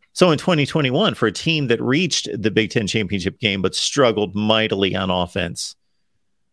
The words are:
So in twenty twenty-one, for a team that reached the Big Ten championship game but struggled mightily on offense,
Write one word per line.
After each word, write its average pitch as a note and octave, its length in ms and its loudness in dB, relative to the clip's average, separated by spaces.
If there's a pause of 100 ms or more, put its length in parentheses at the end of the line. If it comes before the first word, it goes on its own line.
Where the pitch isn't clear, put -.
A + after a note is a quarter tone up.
(120)
So F3+ 180 4
in C#3+ 80 2
twenty D3+ 280 0
twenty-one, D3 480 0
for - 120 0
a G#2+ 60 2
team D3+ 360 -2
that A#2 120 2
reached C#3 520 0
the A2 180 -2
Big G#2+ 200 2
Ten A2+ 160 0
championship F#2+ 520 -4
game G2 240 0
but F#2 120 0
struggled G#2 600 0
mightily G#2 600 2
on F#2+ 160 -2
offense, F2+ 680 -4 (760)